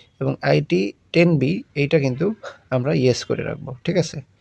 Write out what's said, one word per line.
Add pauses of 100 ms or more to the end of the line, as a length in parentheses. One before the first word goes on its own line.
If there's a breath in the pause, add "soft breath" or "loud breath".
(200 soft breath)
এবং
আইটি (200)
টেন
বি (120)
এইটা
কিন্তু (360 loud breath)
আমরা
ইয়েস
করে
রাখবো,
ঠিক
আছে? (200)